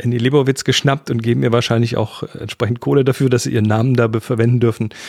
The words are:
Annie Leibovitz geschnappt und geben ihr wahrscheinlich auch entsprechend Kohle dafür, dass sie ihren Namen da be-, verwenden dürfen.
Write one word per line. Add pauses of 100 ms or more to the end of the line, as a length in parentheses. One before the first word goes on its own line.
Annie
Leibovitz
geschnappt
und
geben
ihr
wahrscheinlich
auch
entsprechend
Kohle
dafür,
dass
sie
ihren
Namen
da
be-,
verwenden
dürfen. (200)